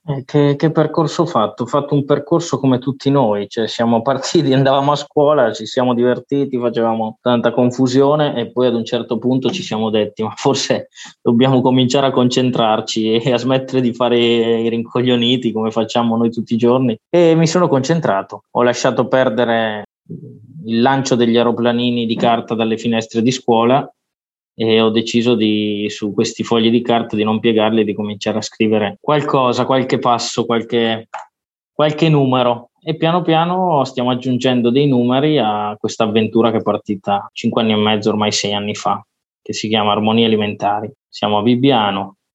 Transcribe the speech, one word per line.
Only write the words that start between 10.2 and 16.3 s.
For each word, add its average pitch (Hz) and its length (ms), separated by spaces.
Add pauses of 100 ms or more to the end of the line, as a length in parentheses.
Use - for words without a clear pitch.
"Ma 107 140
forse - 520 (320)
dobbiamo 127 400
cominciare 127 460
a 131 60
concentrarci 117 1000
e, 113 100
e 131 120
a - 20
smettere 131 460
di 120 100
fare 120 260
i 117 520
rincoglioniti 120 800
come 110 180
facciamo 113 460
noi 117 140